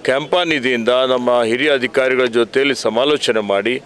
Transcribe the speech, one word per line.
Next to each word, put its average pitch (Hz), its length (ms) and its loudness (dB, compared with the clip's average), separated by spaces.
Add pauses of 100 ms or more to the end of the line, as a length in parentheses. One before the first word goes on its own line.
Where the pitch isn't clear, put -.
ಕ್ಯಾಂಪಾ 151 400 0
ನಿಧಿಯಿಂದ 127 440 0
ನಮ್ಮ 123 540 2
ಹಿರಿಯ 127 300 0
ಅಧಿಕಾರಿಗಳ 127 520 0
ಜೊತೆಯಲ್ಲಿ 123 500 0
ಸಮಾಲೋಚನೆ 120 640 0
ಮಾಡಿ 101 460 -2